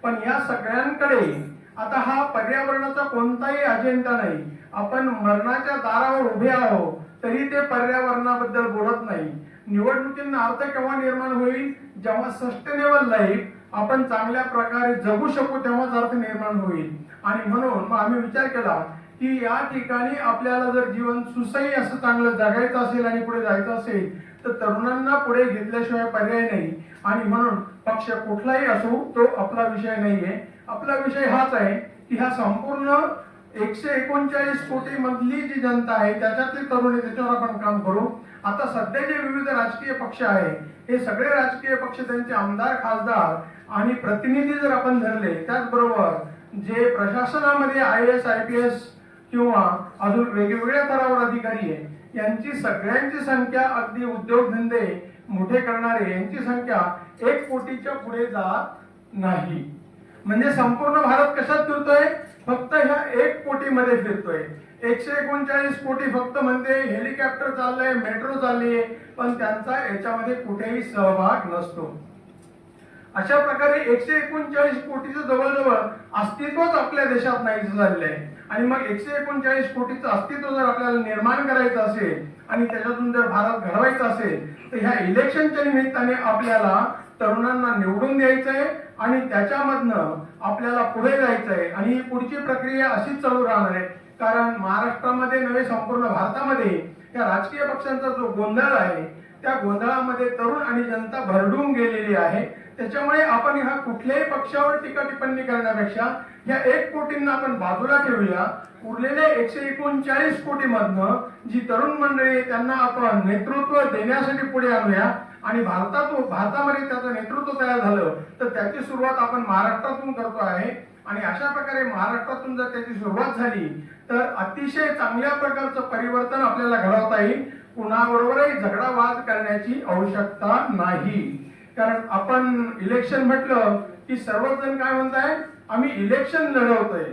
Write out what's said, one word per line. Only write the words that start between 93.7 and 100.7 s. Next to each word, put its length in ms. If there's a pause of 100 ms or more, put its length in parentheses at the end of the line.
आहे, 140 (340)
कारण 400
महाराष्ट्रामध्ये 800
नव्हे, 260
संपूर्ण 360
भारतामध्ये 960 (220)
या 80
राजकीय 400
पक्षांचा 440
जो 180
गोंधळ 460
आहे, 500 (200)
त्या 100
गोंधळामध्ये 760
तरुण 320
आणि 220